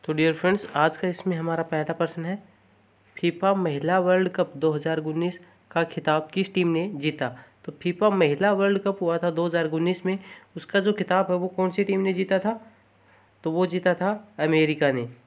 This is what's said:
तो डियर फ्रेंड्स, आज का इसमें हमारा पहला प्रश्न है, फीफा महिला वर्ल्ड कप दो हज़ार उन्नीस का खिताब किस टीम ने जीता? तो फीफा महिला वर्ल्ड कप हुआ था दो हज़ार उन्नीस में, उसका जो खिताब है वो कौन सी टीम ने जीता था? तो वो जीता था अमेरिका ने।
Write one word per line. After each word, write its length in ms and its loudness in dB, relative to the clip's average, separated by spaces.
तो 80 -4
डियर 200 2
फ्रेंड्स, 320 0
आज 220 4
का 100 -4
इसमें 300 -4
हमारा 260 -2
पहला 300 -4
प्रश्न 320 -4
है, 100 -4
फीफा 360 0
महिला 460 0
वर्ल्ड 300 4
कप 280 -2
दो 140 2
हज़ार 260 -2
उन्नीस 420 -4
का 120 0
खिताब 500 -2
किस 200 -2
टीम 140 2
ने 280 0
जीता? 320 -4
तो 60 -10
फीफा 280 2
महिला 440 4
वर्ल्ड 260 2
कप 220 -2
हुआ 160 0
था 140 0
दो 140 0
हज़ार 200 0
उन्नीस 400 0
में, 120 0
उसका 240 0
जो 140 2
खिताब 380 0
है 60 2
वो 100 -2
कौन 240 0
सी 120 0
टीम 160 0
ने 140 0
जीता 260 0
था? 140 -2
तो 80 -2
वो 140 2
जीता 280 0
था 180 -2
अमेरिका 520 2
ने। 160 -4